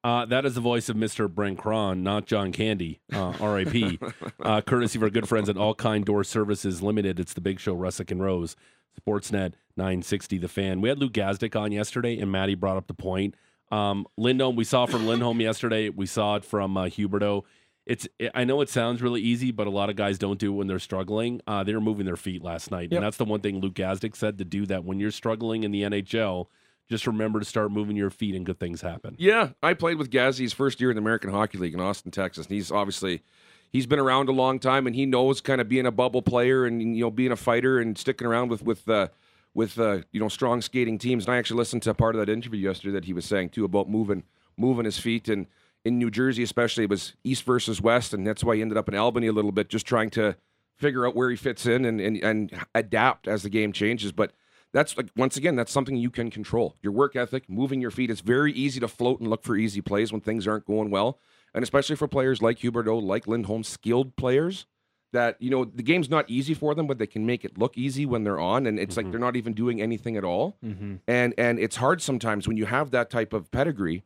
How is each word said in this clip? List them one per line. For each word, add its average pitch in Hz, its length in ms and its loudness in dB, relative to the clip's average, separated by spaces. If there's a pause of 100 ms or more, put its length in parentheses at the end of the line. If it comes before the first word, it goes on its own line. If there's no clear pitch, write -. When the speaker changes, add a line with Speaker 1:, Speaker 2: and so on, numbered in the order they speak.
Speaker 1:
Uh, 120 220 2
that 127 220 0
is 120 80 -2
the 120 60 -2
voice 120 280 0
of 110 60 -2
Mister 110 320 0
Brent 95 320 -2
Cron, 104 420 0
not 101 240 0
John 101 260 0
Candy, 95 500 -2 (120)
uh, 92 260 -2
R 104 200 0
I 92 60 0
P. 92 380 0
Speaker 2:
<laughs> - 380 -12
Speaker 1:
Uh, 107 200 2
courtesy 120 360 0
of 110 60 2
our 107 80 2
good 110 180 0
friends 107 180 2
at 101 80 0
All 107 200 2
Kind 107 300 0
Door 104 180 2
Services 101 580 -2
Limited. 98 380 0
It's 87 140 -6
the - 80 -8
Big 92 180 -4
Show, 95 160 -4
Russick 90 340 -6
and 92 120 -4
Rose, 90 340 -2 (440)
Sportsnet 101 540 -2 (220)
nine 92 260 -2
sixty - 360 -2
The 87 100 -4
Fan. 95 340 -2
We 117 80 2
had 139 100 0
Lou 135 100 0
Gazdick 101 500 -2
on 104 120 -2
yesterday, 117 480 -2
and 98 120 -2
Matty 98 240 2
brought 95 220 0
up 95 100 -6
the 95 60 -10
point. 95 420 -2 (360)
Um, 101 340 0 (120)
Lindholm, 127 380 2
we 117 80 2
saw 123 220 4
from 113 220 0
Lindholm 117 340 2
<laughs> - 0 -
yesterday. 110 480 0
We 98 160 -4
saw 104 300 0
it 104 100 -4
from, 98 320 0
uh, 92 80 0
Huberdeau. 101 580 0 (420)
It's, - 220 -4 (260)
I 127 120 0
know 139 160 2
it 139 80 0
sounds 120 320 0
really 120 200 0
easy, 120 300 0
but 107 160 -2
a - 20 -2
lot 101 200 0
of 101 80 -4
guys 101 200 0
don't 98 220 -2
do 101 140 0
it - 20 -2
when 98 120 -2
they're 92 120 -2
struggling. 107 680 -4
Uh, 101 160 -2
they 104 100 -2
were 110 80 -2
moving 107 240 0
their 87 100 -2
feet 87 280 -8
last 85 280 -8
night, 87 200 -6
Speaker 2:
Yep. 87 60 0
Speaker 1:
and 98 80 0
that's 107 120 -4
the 120 80 0
one 104 160 -2
thing 98 180 -2
Lou 95 120 -2
Gazdick 95 440 -4
said, 104 220 -2
to 95 80 -6
do 98 220 -4
that 92 180 -4
when 95 140 -4
you're 104 120 0
struggling 113 520 -2
in 104 80 -2
the 101 120 0
N 101 100 0
H 101 220 -2
L. 95 340 0 (400)
Just 113 180 -2
remember 110 320 0
to 101 60 -2
start 107 260 0
moving 104 240 -2
your 101 140 0
feet, 98 260 -4
and 92 100 -6
good 90 140 -6
things 87 220 -6
happen. 85 360 -8
Speaker 2:
Yeah, 196 320 4 (140)
I 170 100 4
played 165 240 0
with 135 140 -4
Gazzy 127 300 4
his 117 120 -2
first 135 260 0
year 127 120 4
in 110 40 2
the 107 60 -2
American 110 300 0
Hockey 101 260 0
League 87 160 -2
in 87 60 -4
Austin, 98 320 -4
Texas. 87 340 -4
And 98 100 -6
he's 98 160 -4
obviously, 95 500 0 (500)
he's 127 160 0
been 143 120 4
around 131 300 4
a 135 40 2
long 131 260 4
time, 131 260 2
and 120 100 -2
he 139 100 2
knows 131 360 4
kind 135 200 2
of 113 60 0
being 127 180 2
a 123 60 4
bubble 123 300 2
player 123 440 4
and, 117 300 0
you 117 80 0
know, 117 80 2
being 123 200 2
a 113 60 0
fighter 123 420 2
and 113 180 -2
sticking 123 300 -2
around 120 220 2
with, 113 140 -4
with, 113 240 -2
uh, 104 200 4 (460)
with, 110 260 0
uh, 104 200 2 (120)
you 110 80 -4
know, 107 100 0
strong 120 320 0
skating 113 360 0
teams. 117 280 0
And 123 80 2
I 123 40 4
actually 117 200 -2
listened 117 260 0
to 110 100 0
part 113 220 2
of 110 100 0
that 104 60 0
interview 113 280 -4
yesterday 98 340 -2
that 92 120 -2
he 92 80 -6
was 85 120 -4
saying 92 240 0
too 110 160 -2
about 98 240 0
moving, 101 340 -2 (340)
moving 120 280 2
his 104 140 -4
feet. 113 300 -2
And 101 180 0 (380)
in 120 120 2
New 120 120 2
Jersey 120 340 2
especially, 113 420 2
it 98 40 -2
was 98 240 -2 (100)
East 127 200 -2
versus 117 380 0
West, 117 320 4
and 98 120 -4
that's 107 180 -2
why 117 120 4
he 107 60 0
ended 110 160 0
up 104 100 0
in 98 80 -4
Albany 117 320 2
a 107 60 2
little 104 180 2
bit, 101 180 0
just 113 160 -2
trying 113 260 2
to 107 240 2 (420)
figure 131 300 0
out - 80 0
where 127 140 4
he 120 60 -2
fits 120 300 -4
in 123 200 4
and, 113 160 0
and, 104 220 0
and 107 500 0
adapt 113 540 2
as 101 160 -2
the 104 60 -4
game 104 220 2
changes. 104 400 0
But 107 200 0 (400)
that's, 147 260 2
like, 117 180 -6
once 131 220 0
again, 147 180 2
that's 120 160 0
something 135 240 0
you 120 140 0
can 117 220 -4
control. 107 500 -2
Your 101 120 -2
work 139 220 2
ethic, 127 340 -2
moving 131 320 -2
your 117 100 -4
feet. 127 180 -2
It's 95 120 -4
very 127 320 4
easy 131 260 -2
to 117 80 0
float 123 320 0
and 113 100 -4
look 110 140 0
for 117 120 0
easy 101 260 0
plays 104 300 0
when 107 100 -6
things 107 260 -2
aren't 107 180 -2
going 107 240 0
well. 104 300 0 (340)
And 117 100 0
especially 139 320 2
for 147 120 -2
players 131 340 2
like 117 180 2
Huberdeau, 113 420 0
like 101 260 -2
Lindholm, 110 360 -2
skilled 127 520 0
players 151 500 0 (460)
that, 120 280 2
you 123 120 -2
know, 127 140 2
the 117 180 -8
game's 151 260 2
not 151 180 2
easy 135 280 -2
for 147 180 0
them, 156 140 -2
but 135 100 -2
they 110 80 0
can 107 200 -4
make 120 200 0
it - 140 -10
look 113 180 0
easy 135 300 -2
when 117 160 0
they're 98 160 0
on, 110 260 2
and 107 140 0
it's 95 180 -4
like 104 80 -2
Speaker 1:
Mm-hmm. 92 60 -6
Speaker 2:
they're 117 80 -4
not 123 160 0
even 117 180 -4
doing 113 260 -2
anything 113 380 -2
at 98 60 -4
all. 101 420 -2
Speaker 3:
Mm-hmm. 101 300 -8 (120)
Speaker 2:
And, 123 300 2
and 120 220 2
it's 107 160 0
hard 147 260 2
sometimes 113 460 -2
when 113 100 -2
you 107 80 0
have 131 260 0
that 120 200 0
type 117 220 -2
of 98 180 -4
pedigree 101 540 -2